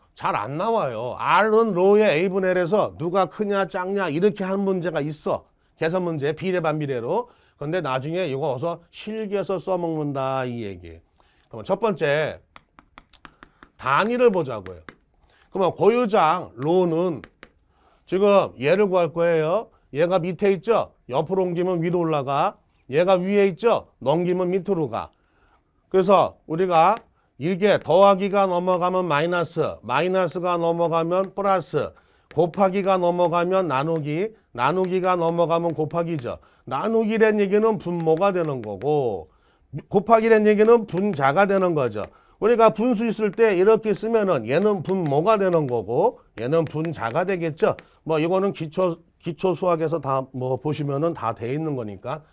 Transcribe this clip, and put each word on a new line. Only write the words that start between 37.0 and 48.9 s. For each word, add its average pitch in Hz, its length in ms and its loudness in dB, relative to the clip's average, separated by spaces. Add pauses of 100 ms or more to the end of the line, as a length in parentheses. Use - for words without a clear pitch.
얘기는 208 380 2
분모가 170 540 0
되는 156 300 -2
거고, 107 680 -4 (580)
곱하기란 220 580 4
얘기는 214 400 6
분자가 175 600 0
되는 190 280 2
거죠. 110 300 -2 (360)
우리가 226 300 6
분수 233 360 0
있을 214 260 -2
때 220 240 2
이렇게 214 380 2
쓰면은 190 540 -2
얘는 185 340 0
분모가 175 560 0
되는 175 280 0
거고, 123 540 -2 (200)
얘는 151 260 0
분자가 151 580 -4
되겠죠. 170 520 -2 (260)
뭐 160 160 -2
이거는 190 340 0
기초, 165 460 -4 (200)